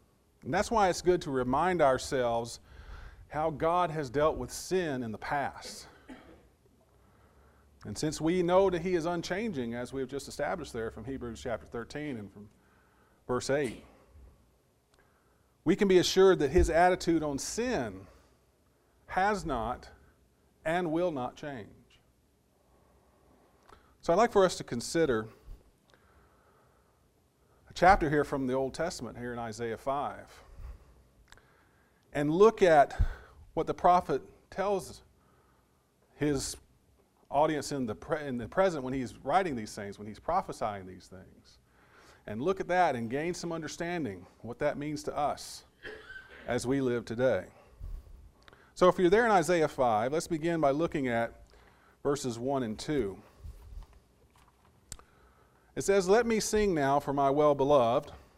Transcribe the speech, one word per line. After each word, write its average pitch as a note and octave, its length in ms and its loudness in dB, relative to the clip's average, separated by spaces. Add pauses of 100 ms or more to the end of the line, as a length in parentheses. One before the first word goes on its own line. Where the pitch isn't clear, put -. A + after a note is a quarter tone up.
(440)
And A#2+ 80 -8
that's G3 180 -2
why G3+ 200 4
it's - 120 -4
good F3 200 2
to D3+ 80 -8
remind C#3 500 0
ourselves B2 800 0 (680)
how D#3 220 -2
God E3 400 0
has D3+ 200 -6
dealt D3 260 2
with B2 160 -8
sin D#3+ 500 -4
in A2+ 100 -8
the G#2 60 -10
past. - 720 -8 (2000)
And G#2+ 100 -10
since D3+ 240 -4
we F3 220 0
know F#3 260 4
that F3 140 -2
He F#3 120 -2
is D#3+ 120 -2
unchanging, F3 680 -4
as B2 200 -8
we C3+ 80 -6
have B2 80 -8
just C#3 180 -10
established D3 460 -8
there A2+ 160 -6
from A2+ 160 -14
Hebrews A#2+ 360 -10
chapter A2+ 240 -6
thirteen B2 520 -10
and G2+ 120 -14
from G#2 180 -20 (800)
verse B2 240 -2
eight, C3+ 320 -2 (1800)
we E3+ 100 4
can G3+ 140 2
be F3+ 100 8
assured F#3 400 6
that C#3+ 140 0
His E3+ 180 6
attitude E3+ 540 4
on C#3 160 -4
sin C3+ 640 -4 (1040)
has F#3+ 360 0
not B2 440 -6 (760)
and E3 280 -2
will F3 180 0
not B2+ 240 -6
change. C3+ 320 -12 (2250)
So E3 120 0
I'd F3 40 2
like A#3 140 4
for G3 140 6
us E3+ 120 2
to - 80 -10
consider B2 600 0 (2500)
a - 60 -20
chapter F3 340 6
here D3 140 4
from C3+ 240 -4
the B2 60 -2
Old C3 200 -2
Testament, C3 460 -8
here B2 140 -8
in A#2+ 80 -10
Isaiah A2+ 360 -8
five, C3+ 560 -6 (1800)
and D3 180 0
look G#3 320 6
at D#3 380 8 (540)
what D#3+ 120 -2
the D3 80 -4
prophet F3+ 480 4 (260)
tells F#3 540 -4 (1120)
his C#3+ 420 -2 (720)
audience D3+ 440 0
in C3 140 -4
the - 100 -6
pre-, D3+ 280 -6
in B2+ 140 -6
the A2+ 80 -8
present F3 380 0
when B2+ 100 -6
he's A#2+ 300 -6
writing D#3 320 0
these G#2+ 180 -10
things, G2+ 240 -10
when G#2 80 -14
he's G#2+ 140 -14
prophesying A#2+ 640 -4
these F#2 220 -20
things, - 500 -20 (680)
and G#2+ 160 -8
look F#3+ 180 -2
at E3 80 -8
that E3+ 280 2
and A#2 120 -4
gain D#3 260 -4
some E3+ 180 -8
understanding D#3 720 -6 (160)
what A2+ 160 -12
that D3 180 -2
means D3 280 -8
to C3+ 120 -6
us - 480 -6 (840)
as A#2+ 200 -4
we C3+ 140 0
live A#2+ 240 0
today. A2+ 420 0 (1300)
So F#3 140 6
if E3+ 100 4
you're F3 120 4
there A3 140 6
in A3 80 4
Isaiah E3 360 4
five, A#2+ 440 2
let's E3 140 -2
begin E3 340 -2
by C#3+ 100 4
looking D3 380 0
at A#2 240 0 (720)
verses C3 360 -2
one C3 240 -2
and A2 160 -6
two. A2+ 380 -4 (2500)
It C3+ 80 -6
says, G3 260 2
"Let A#3 180 6
me A3 140 2
sing G#3 340 2
now C#3+ 260 2
for C#3+ 120 -2
my C#3 180 2
well-beloved, C#3 800 4 (260)